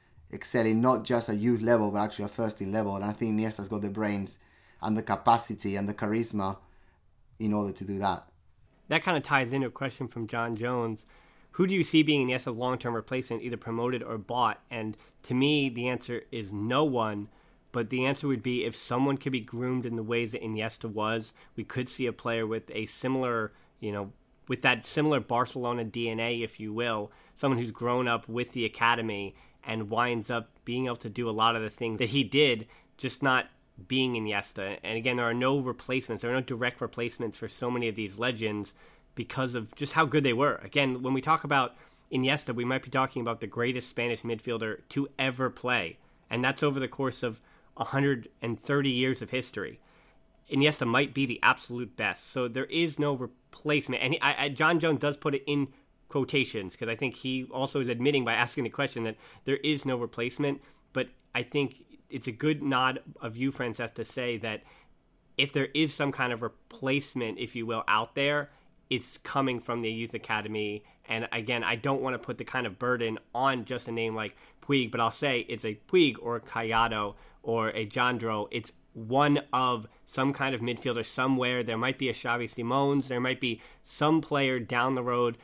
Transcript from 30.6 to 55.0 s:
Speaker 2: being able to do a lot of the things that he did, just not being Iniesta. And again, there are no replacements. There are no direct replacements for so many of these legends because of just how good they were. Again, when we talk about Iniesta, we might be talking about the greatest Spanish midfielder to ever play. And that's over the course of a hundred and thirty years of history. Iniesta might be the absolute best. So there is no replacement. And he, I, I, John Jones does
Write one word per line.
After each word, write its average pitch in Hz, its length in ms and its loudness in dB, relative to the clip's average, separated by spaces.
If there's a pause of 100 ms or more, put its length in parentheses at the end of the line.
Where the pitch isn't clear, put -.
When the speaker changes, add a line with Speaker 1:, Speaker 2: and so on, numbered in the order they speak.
Speaker 2:
being 123 220 -2
able 120 100 -4
to 117 120 -10
do 117 200 -4
a - 20 -2
lot 113 240 4
of 110 60 0
the 107 80 -4
things 113 300 -4
that 113 100 2
he 135 160 4
did, 123 420 4 (300)
just - 260 -4
not 131 240 4 (400)
being 127 280 2
Iniesta. 101 680 -4
And 110 140 -4
again, 123 180 0
there 120 100 2
are 117 80 2
no 131 260 2
replacements. 127 640 -4
There 120 80 -2
are 127 40 0
no 131 60 2
direct 120 400 -4
replacements 120 560 -4
for 113 100 -8
so 123 240 -4
many 123 160 0
of 107 80 -2
these 104 240 -6
legends 110 560 -2 (400)
because 127 400 -4
of 113 200 -6
just - 180 -6
how 160 120 6
good 147 200 4
they 123 80 6
were. 131 220 2
Again, 127 480 0
when 131 100 0
we 135 80 2
talk 160 240 2
about 139 300 2 (360)
Iniesta, 131 420 2
we 120 120 -2
might 131 180 0
be 127 60 -16
talking 131 320 0
about 117 180 -2
the 110 80 -6
greatest 120 400 -2
Spanish 120 360 -2
midfielder 113 560 -4 (100)
to 139 180 -2 (100)
ever 131 320 0
play. 117 480 -2 (320)
And 120 140 -2
that's 135 200 0
over 139 160 2
the 131 100 -2
course 131 340 -4
of 113 160 -4 (380)
a - 80 -2
hundred 139 420 2 (140)
and 117 180 -4
thirty 139 300 2
years 127 320 2
of 107 80 -10
history. 104 500 -6 (720)
Iniesta 143 340 4
might 127 280 2
be 135 120 2
the 120 160 -6
absolute 120 540 0
best. 101 360 -4
So 127 160 -2
there 123 180 -2
is 165 340 0
no 147 140 2
replacement. 127 880 -2
And 127 100 2
he, - 80 -2
I, 143 240 2
I, 147 40 -2
John 156 300 4
Jones 156 200 2
does 147 160 0